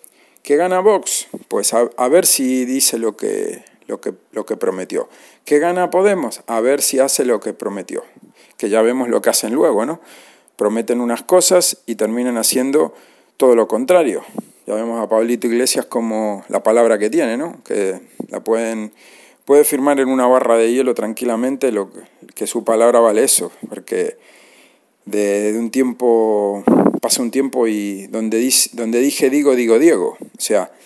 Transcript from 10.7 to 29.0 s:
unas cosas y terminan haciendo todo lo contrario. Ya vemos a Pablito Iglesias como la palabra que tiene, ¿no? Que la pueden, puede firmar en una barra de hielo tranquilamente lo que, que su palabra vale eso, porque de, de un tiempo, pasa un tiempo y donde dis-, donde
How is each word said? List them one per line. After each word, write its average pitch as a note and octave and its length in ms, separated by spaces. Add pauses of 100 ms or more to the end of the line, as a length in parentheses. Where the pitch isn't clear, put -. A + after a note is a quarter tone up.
unas A#2 200
cosas F3+ 600
y A2+ 120
terminan A#2+ 420
haciendo C#3 560 (420)
todo B2+ 180
lo A2+ 140
contrario. B2+ 540 (440)
Ya G#2 80
vemos A2+ 300
a G#2 40
Pablito A#2 380
Iglesias A#2+ 380
como A2 640
la G2+ 140
palabra A2+ 360
que G#2+ 120
tiene, B2 260
¿no? D#3+ 260
Que F#2+ 380 (280)
la G2 120
pueden, A2 520 (520)
puede D3 200
firmar C#3 360
en C3 80
una C3 180
barra B2 300
de A2+ 160
hielo B2+ 220
tranquilamente A#2+ 800
lo G2+ 200
que, F2+ 80 (340)
que G#2 120
su - 180
palabra A#2 360
vale A2 220
eso, F2+ 300 (160)
porque F#2 480 (880)
de, G#2 480
de A2 60
un A#2 120
tiempo, A2 920 (360)
pasa B2 220
un A#2 80
tiempo B2 380
y G2+ 400
donde A2 320
dis-, B2+ 320
donde A#2 280